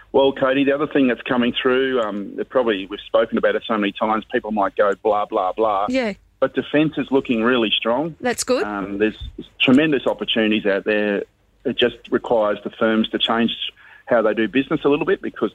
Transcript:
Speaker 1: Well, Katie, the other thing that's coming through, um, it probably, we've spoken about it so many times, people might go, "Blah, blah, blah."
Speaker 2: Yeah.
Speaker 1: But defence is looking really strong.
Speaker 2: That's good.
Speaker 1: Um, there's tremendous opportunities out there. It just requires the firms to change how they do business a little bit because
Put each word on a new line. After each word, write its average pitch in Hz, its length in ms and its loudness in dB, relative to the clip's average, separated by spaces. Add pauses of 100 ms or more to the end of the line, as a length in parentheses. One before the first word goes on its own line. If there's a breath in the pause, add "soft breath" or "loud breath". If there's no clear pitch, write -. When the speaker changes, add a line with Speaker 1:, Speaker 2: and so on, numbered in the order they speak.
(120 soft breath)
Speaker 1:
Well, 135 200 4
Katie, 135 320 2
the 139 100 4
other 147 140 -2
thing 135 200 2
that's 117 160 -2
coming 120 360 0
through, 131 420 2
um, 101 360 -6
it 107 120 -6
probably, 110 360 0
we've 98 160 -8
spoken 113 360 0
about 101 180 2
it 107 100 -4
so 113 120 -2
many 101 160 0
times, 110 380 -2
people 110 200 -4
might 98 240 0
go, 101 260 2
"Blah, 104 240 0
blah, 95 280 -2
blah." 104 360 0
Speaker 2:
Yeah. 247 240 -2 (260)
Speaker 1:
But - 140 0
defence 147 440 0
is 131 140 -4
looking 131 320 0
really 117 320 2
strong. 143 460 -2
Speaker 2:
That's 233 220 -4
good. 254 200 0
Speaker 1:
Um, 101 360 -6
there's - 180 0 (420)
tremendous 139 480 4
opportunities 107 600 0
out 98 180 0
there. 104 380 0 (420)
It 120 120 -4
just 120 200 0 (140)
requires 107 520 0
the 104 60 -8
firms 110 400 0
to 110 100 -4
change 113 320 0 (540 loud breath)
how 117 180 2
they 107 100 2
do 110 140 0
business 135 380 -2
a 143 40 4
little 147 160 2
bit 190 160 0
because 110 340 -4